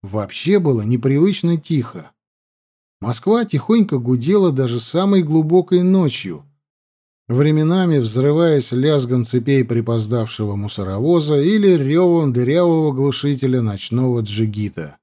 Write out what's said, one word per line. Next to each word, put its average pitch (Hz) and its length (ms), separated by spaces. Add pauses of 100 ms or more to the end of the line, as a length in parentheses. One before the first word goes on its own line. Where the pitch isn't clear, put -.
Вообще 107 560
было 135 220
непривычно 139 720
тихо. 127 560 (880)
Москва 202 460
тихонько 175 540
гудела 135 520
даже 123 300
самой 190 420
глубокой 160 580
ночью, 156 640 (840)
временами 156 720
взрываясь 139 760
лязгом 127 520
цепей 127 380
припоздавшего 113 920
мусоровоза 127 840
или 196 380
рёвом 160 560
дырявого 156 580
глушителя 131 720
ночного 117 580
джигита. 104 840